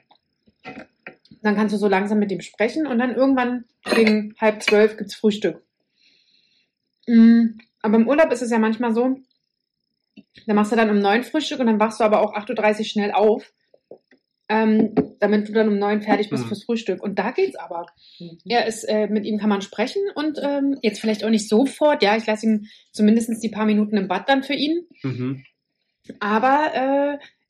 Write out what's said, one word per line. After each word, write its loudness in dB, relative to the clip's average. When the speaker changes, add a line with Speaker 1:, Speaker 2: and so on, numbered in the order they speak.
Speaker 1:
Dann 0
kannst 0
du -2
so 0
langsam 0
mit 0
ihm -6
sprechen -4
und -2
dann -2
irgendwann 0
gegen 2
halb 0
zwölf 4
gibt's -12
Frühstück. -2
Mm, 6
aber 2
im 4
Urlaub 4
ist -2
es -4
ja 2
manchmal 0
so, 0
da 0
machst 2
du 0
dann 2
um 2
neun 2
Frühstück -4
und 0
dann 2
wachst 0
du 2
aber 2
auch -2
acht -10
Uhr -8
dreißig -2
schnell -2
auf, 0
ähm, 2
damit 0
du -10
dann 2
um 0
neun -2
fertig -2
bist -4
Speaker 2:
Hm. -10
Speaker 1:
fürs -10
Frühstück. -4
Und -6
da -4
geht's -2
aber. -12
Speaker 3:
Mhm. -18
Speaker 1:
Er -2
ist, -8
äh, -2
mit -4
ihm -4
kann -2
man 0
sprechen -6
und, -6
ähm, -2
jetzt -2
vielleicht -4
auch -2
nicht 0
sofort, 2
ja, 2
ich -6
lasse -2
ihn 0
zumindestens 2
die -6
paar -4
Minuten 0
im -2
Bad -4
dann 2
für -4
ihn. -4
Speaker 2:
Mhm. -6
Speaker 1:
Aber, 0
äh, -2